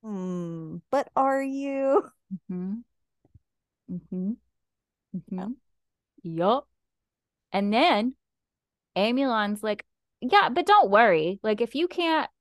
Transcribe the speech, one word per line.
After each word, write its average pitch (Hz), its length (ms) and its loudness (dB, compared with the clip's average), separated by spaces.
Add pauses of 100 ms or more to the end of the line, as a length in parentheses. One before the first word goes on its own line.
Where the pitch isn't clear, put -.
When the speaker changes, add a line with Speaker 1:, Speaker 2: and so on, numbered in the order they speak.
Speaker 1:
"Hmm, 175 760 -8 (120)
but 269 260 -2
are 269 260 0
you?" 269 640 0 (460)
Speaker 2:
Mm-hmm. 185 300 -8 (1120)
Mm-hmm. 185 420 -6 (840)
Mm-hmm. 185 200 -10
Speaker 1:
Yeah. 190 120 -8 (760)
Speaker 2:
Yup. 180 460 -2 (840)
And 202 200 0
then 247 420 2 (840)
Amulon's 220 680 0
like, 214 220 -4 (360)
"Yeah, 381 300 4
but 294 160 -2
don't 392 240 6
worry. 196 520 4
Like, 214 180 0
if 233 140 -4
you 330 140 -2
can't 330 420 -2 (100)